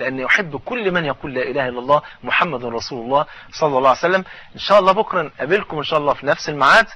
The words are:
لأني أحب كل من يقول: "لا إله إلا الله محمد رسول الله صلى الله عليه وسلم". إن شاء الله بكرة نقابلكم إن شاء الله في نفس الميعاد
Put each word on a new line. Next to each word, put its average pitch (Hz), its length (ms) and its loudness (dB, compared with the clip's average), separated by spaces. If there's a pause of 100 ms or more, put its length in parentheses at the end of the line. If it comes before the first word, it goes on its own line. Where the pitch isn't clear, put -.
لأني 131 260 -4
أحب 147 300 -2
كل 208 360 -4
من 175 120 -2
يقول: 139 300 -6
"لا 127 80 -2
إله 127 260 -4
إلا 123 100 -8
الله 139 240 2 (200)
محمد 123 420 -2
رسول 117 400 -8
الله 139 220 0 (260)
صلى 143 260 0
الله 135 100 4
عليه 131 100 4
وسلم". 185 260 0 (300)
إن - 60 -16
شاء 202 180 4
الله 190 140 6
بكرة 190 300 0
نقابلكم 160 560 -2
إن 143 60 -4
شاء 160 140 0
الله 143 160 2
في 135 120 -8
نفس 151 220 -2
الميعاد 156 480 4